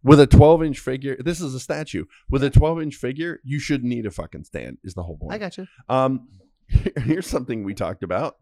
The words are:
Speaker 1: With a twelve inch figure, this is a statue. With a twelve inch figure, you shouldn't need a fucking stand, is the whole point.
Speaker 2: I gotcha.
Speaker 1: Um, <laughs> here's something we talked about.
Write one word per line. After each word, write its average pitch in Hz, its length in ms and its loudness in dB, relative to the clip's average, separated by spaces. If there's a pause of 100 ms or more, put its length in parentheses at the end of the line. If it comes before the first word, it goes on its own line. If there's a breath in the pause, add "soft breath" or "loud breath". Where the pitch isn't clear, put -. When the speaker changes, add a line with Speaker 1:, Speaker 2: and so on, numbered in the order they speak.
Speaker 1:
With 143 160 10
a 135 80 8
twelve 160 360 8
inch 147 160 -4
figure, 135 400 -6
this 165 220 -6
is 139 140 -6
a 127 40 -8
statue. 147 460 -8 (240 soft breath)
With 131 140 0
a 139 60 0
twelve 156 320 4
inch 147 140 -8
figure, 147 480 -8
you 139 160 -6
shouldn't 123 300 -2
need 120 160 -4
a 98 60 -6
fucking 78 340 -14
stand, 65 380 -12
is 92 100 -14
the 90 100 -10
whole 82 140 -12
point. - 160 -10
Speaker 2:
I 214 40 -10
gotcha. 190 300 -12 (220 soft breath)
Speaker 1:
Um, 131 400 0 (340)
<laughs> - 40 -20
here's 156 600 -2
something 123 360 -6
we 98 100 -8
talked 85 300 -6
about. 98 380 -6